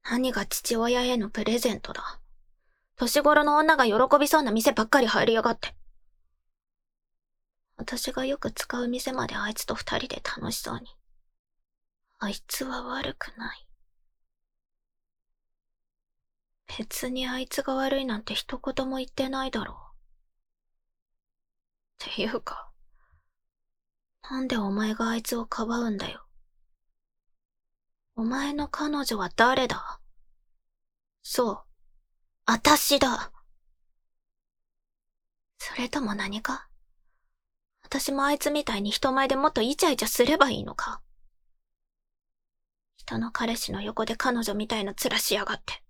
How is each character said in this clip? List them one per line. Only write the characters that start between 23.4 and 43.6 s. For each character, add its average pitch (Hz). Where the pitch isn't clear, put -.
な 262
ん 262
で 247
お 202
前 214
が 226
あ 226
い 226
つ -
を 226
か -
ば 233
う 233
ん 196
だ -
よ。 -
お 226
前 269
の 294
彼 294
女 226
は 185
誰 254
だ？ -
そ 233
う、 -
私 285
だ。 -
そ -
れ 247
と 294
も 202
何 202
か？ -
私 277
も 277
あ 285
い 294
つ 294
み 294
た 220
い 202
に 208
人 262
前 269
で 269
も 277
っ -
と 226
イ 254
チ 370
ャ 311
イ 240
チ 220
ャ -
す -
れ 302
ば 330
い -
い -
の -
か？ -
人 226
の 226
彼 233
氏 -